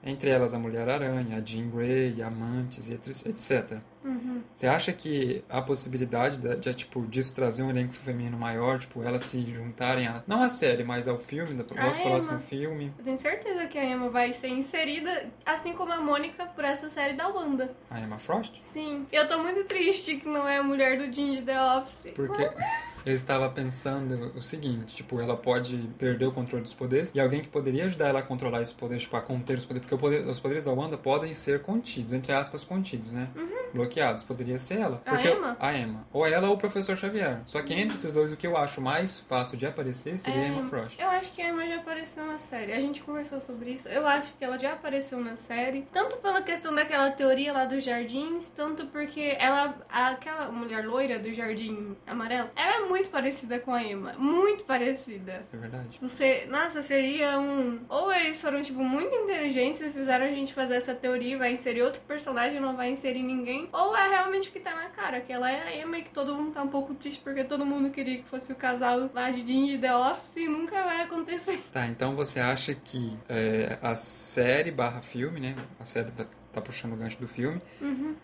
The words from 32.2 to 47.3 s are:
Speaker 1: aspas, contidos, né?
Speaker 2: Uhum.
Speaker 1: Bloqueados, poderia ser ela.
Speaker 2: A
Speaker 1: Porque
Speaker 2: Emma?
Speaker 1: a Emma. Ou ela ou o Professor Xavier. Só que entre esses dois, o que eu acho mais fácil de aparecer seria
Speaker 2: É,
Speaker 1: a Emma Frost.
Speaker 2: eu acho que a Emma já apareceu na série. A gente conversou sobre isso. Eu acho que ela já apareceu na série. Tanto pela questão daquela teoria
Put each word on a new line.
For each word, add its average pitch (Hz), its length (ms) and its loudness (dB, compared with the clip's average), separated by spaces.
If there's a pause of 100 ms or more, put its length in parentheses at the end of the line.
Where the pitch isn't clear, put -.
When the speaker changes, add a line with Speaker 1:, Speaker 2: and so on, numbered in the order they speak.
Speaker 1:
aspas, 139 320 0
contidos, 135 480 -4
né? 127 240 -4
Speaker 2:
Uhum. 339 220 -6 (140)
Speaker 1:
Bloqueados, 123 500 2
poderia 127 360 -4
ser 185 220 -2
ela. - 240 -2
Speaker 2:
A - 60 -2
Speaker 1:
Porque 508 180 6
Speaker 2:
Emma? 359 320 4
Speaker 1:
a 143 160 2
Emma. 110 340 -4
Ou 156 160 4
ela 175 220 4
ou 202 60 8
o 196 40 -2
Professor 196 380 0
Xavier. 190 480 0
Só - 160 -4
que 143 140 -2
entre 208 220 2
esses 160 180 -4
dois, 151 180 4
o 151 40 -8
que 175 100 -6
eu 170 100 2
acho 143 240 2
mais 156 400 0
fácil 123 380 0
de 131 80 0
aparecer 147 520 -4
seria - 220 0
Speaker 2:
É, - 60 2
Speaker 1:
a - 20 0
Emma 269 220 -2
Frost. 226 280 -4
Speaker 2:
eu 370 120 0
acho 370 220 0
que 349 100 -8
a 339 80 0
Emma 330 180 -2
já 339 80 -2
apareceu 320 480 -8
na 311 140 -6
série. 220 340 -6
A 233 80 0
gente 277 220 -2
conversou 294 380 -6
sobre 240 320 -8
isso. 262 140 -10
Eu 294 200 2
acho 285 320 2
que - 60 -6
ela 254 140 -2
já 269 140 -2
apareceu 277 480 -4
na 233 160 -6
série. 262 560 -4
Tanto 415 240 2
pela 392 240 2
questão 339 340 -2
daquela 294 360 6
teoria 277 420 4